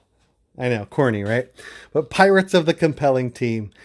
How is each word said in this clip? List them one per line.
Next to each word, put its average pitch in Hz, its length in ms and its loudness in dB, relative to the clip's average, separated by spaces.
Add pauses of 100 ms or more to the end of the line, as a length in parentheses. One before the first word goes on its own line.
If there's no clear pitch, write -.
(580)
I 127 100 -4
know, 107 180 -2
corny, 113 360 0
right? 117 260 -2 (440)
But 151 160 -2
Pirates 190 460 2
of 170 120 2
the 170 80 2
Compelling 135 580 0
Team. 113 380 -4 (140)